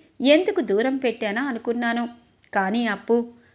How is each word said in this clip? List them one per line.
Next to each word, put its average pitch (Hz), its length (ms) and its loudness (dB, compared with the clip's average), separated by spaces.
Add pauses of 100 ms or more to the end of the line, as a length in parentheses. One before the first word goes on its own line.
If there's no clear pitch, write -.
(200)
ఎందుకు 359 400 4
దూరం 233 360 0
పెట్టానా 233 460 -2
అనుకున్నాను. 233 680 -2 (460)
కానీ 208 320 0
అప్పు, 233 400 0 (280)